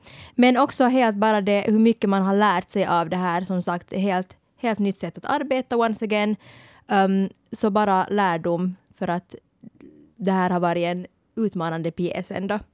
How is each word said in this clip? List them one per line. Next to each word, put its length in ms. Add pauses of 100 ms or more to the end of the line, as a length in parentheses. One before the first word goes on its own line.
(360)
Men 220
också 280
helt 300
bara 260
det, 200
hur 180
mycket 300
man 120
har 140
lärt 340
sig 160
av 240
det 80
här. 240
Som 200
sagt, 320
helt, 440 (200)
helt 220
nytt 180
sätt 200
att 80
arbeta 520
once 280
again. 300 (520)
Ehm, 420 (220)
så 180
bara 400
lärdom, 680 (220)
för 100
att 280 (800)
det 160
här 180
har 100
varit 260
en 220 (280)
utmanande 560
pjäs 400
ändå. 280 (140)